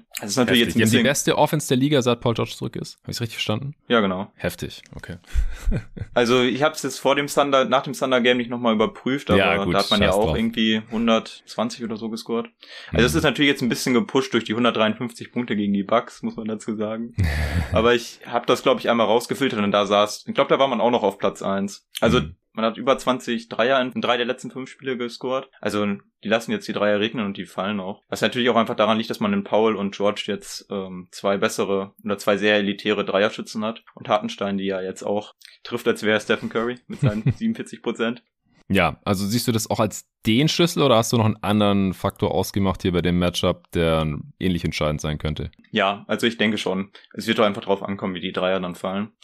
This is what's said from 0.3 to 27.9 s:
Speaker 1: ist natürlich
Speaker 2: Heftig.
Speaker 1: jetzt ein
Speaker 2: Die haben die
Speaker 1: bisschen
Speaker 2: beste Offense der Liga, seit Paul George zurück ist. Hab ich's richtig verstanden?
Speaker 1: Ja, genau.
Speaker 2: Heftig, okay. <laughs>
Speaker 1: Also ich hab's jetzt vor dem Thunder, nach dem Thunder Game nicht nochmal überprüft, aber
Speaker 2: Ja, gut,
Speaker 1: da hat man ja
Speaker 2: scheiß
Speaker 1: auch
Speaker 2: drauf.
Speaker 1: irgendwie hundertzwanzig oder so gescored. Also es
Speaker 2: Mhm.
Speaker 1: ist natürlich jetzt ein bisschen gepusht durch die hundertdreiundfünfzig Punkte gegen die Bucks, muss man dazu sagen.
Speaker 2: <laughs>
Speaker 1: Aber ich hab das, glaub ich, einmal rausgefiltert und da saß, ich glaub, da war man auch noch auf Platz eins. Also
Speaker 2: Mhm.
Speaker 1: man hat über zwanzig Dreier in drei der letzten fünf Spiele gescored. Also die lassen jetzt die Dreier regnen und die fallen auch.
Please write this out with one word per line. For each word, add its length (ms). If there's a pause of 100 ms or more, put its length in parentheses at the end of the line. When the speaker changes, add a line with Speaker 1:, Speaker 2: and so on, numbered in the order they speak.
Speaker 1:
ist 80
natürlich 220
Speaker 2:
Heftig. 0
Speaker 1:
jetzt 160
ein 20
Speaker 2:
Die 60
haben 60
die 60
Speaker 1:
bisschen 80
Speaker 2:
beste 320
Offense 320
der 80
Liga, 240
seit 220
Paul 100
George 200
zurück 240
ist. 260
Hab 80
ich's 100
richtig 160
verstanden? 380 (120)
Speaker 1:
Ja, 140
genau. 360
Speaker 2:
Heftig, 440 (140)
okay. 240 (520)
<laughs> 120 (320)
Speaker 1:
Also 280
ich 200
hab's 220
jetzt 140
vor 180
dem 100
Thunder, 400
nach 160
dem 100
Thunder 300
Game 160
nicht 100
nochmal 260
überprüft, 560
aber 80
Speaker 2:
Ja, 240
gut, 120
Speaker 1:
da 60
hat 100
man 100
ja 60
Speaker 2:
scheiß 100
Speaker 1:
auch 120
Speaker 2:
drauf. 80
Speaker 1:
irgendwie 440 (100)
hundertzwanzig 920
oder 140
so 100
gescored. 400 (440)
Also 120
es 80
Speaker 2:
Mhm. 60
Speaker 1:
ist 60
natürlich 260
jetzt 100
ein 80
bisschen 240
gepusht 400
durch 120
die 100
hundertdreiundfünfzig 800
Punkte 240
gegen 180
die 80
Bucks, 400
muss 140
man 100
dazu 300
sagen. 420
Speaker 2:
<laughs> 60 (480)
Speaker 1:
Aber 220
ich 300
hab 220
das, 160
glaub 160
ich, 100
einmal 180
rausgefiltert 520
und 140
da 120
saß, 440
ich 60
glaub, 140
da 120
war 80
man 120
auch 120
noch 100
auf 160
Platz 240
eins. 460 (120)
Also 200
Speaker 2:
Mhm. 160 (160)
Speaker 1:
man 120
hat 140
über 200
zwanzig 500
Dreier 320
in 200
drei 160
der 100
letzten 260
fünf 180
Spiele 260
gescored. 540 (100)
Also 240 (380)
die 60
lassen 240
jetzt 160
die 40
Dreier 280
regnen 260
und 100
die 80
fallen 360
auch. 280